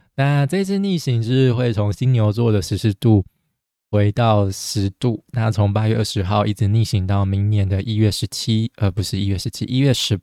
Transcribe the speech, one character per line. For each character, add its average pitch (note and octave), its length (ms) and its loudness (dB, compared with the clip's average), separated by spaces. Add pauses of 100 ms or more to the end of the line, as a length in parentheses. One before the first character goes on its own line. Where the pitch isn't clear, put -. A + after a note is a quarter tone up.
(140)
那 C#3+ 320 0
这 F#3+ 180 -2
次 G3 140 -2
逆 G3 180 0
行 B2 240 -2
是 B2+ 320 2
会 A#2+ 200 0
从 G#2 180 0
金 B2 220 0
牛 G#2+ 200 2
座 A2+ 200 2
的 G2+ 100 2
十 G2 160 -4
四 G#2+ 160 0
度 G#2+ 300 4 (640)
回 G#2 220 2
到 G#2+ 380 2
十 G2 400 -4
度， A2+ 420 -4
那 A2 180 0
从 G2+ 220 0
八 G#2+ 160 0
月 A2+ 80 0
二 A2 80 0
十 - 180 -4
号 G#2 240 0
一 G#2+ 80 -2
直 G2+ 140 0
逆 A2 160 2
行 F#2 240 -2
到 G2 160 0
明 G2 260 0
年 G2+ 180 0
的 G2 140 0
一 A2 120 -6
月 G#2+ 160 2
十 - 180 -4
七， A2 480 -2
呃， G2+ 140 0
不 F#2+ 120 -4
是 F#2+ 160 -6
一 G2 80 -2
月 G2 100 -2
十 - 140 -8
七， - 140 -10
一 B2 140 -4
月 C3+ 160 4
十 - 280 -2